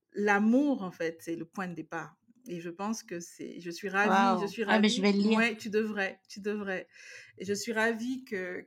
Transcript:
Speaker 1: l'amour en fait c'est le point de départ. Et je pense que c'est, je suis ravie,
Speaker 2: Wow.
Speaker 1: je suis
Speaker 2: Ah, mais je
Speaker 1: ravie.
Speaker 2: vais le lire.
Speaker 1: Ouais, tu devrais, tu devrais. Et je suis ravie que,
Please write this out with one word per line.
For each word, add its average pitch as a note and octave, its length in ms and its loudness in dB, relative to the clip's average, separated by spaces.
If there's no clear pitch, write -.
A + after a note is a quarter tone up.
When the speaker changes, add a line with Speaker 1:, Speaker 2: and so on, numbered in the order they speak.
Speaker 1:
l'amour G#3+ 720 4
en F3+ 80 -6
fait E3 300 -4
c'est E3+ 140 -6
le D#3+ 100 -8
point F#3 220 -8
de F3 60 -8
départ. D#3 420 -10
Et F3 140 -8
je F3 80 -8
pense G3+ 320 -6
que F3 180 -10
c'est, - 400 -14
je E3+ 120 -10
suis F#3 180 -8
ravie, G#3+ 500 4
Speaker 2:
Wow. G3+ 60 -4
Speaker 1:
je G3 60 -4
suis A3+ 160 -4
Speaker 2:
Ah, G#3+ 120 6
mais G#3 100 6
je G#3 120 0
Speaker 1:
ravie. G3+ 160 4
Speaker 2:
vais G3+ 60 2
le G#3+ 60 4
lire. A3 100 4
Speaker 1:
Ouais, A3+ 180 2
tu A3 140 -8
devrais, G#3 580 -2
tu - 120 -16
devrais. G3+ 460 -4
Et F#3 60 -10
je G3 80 -2
suis G#3+ 200 -4
ravie A#3 520 -2
que, F#3 420 -6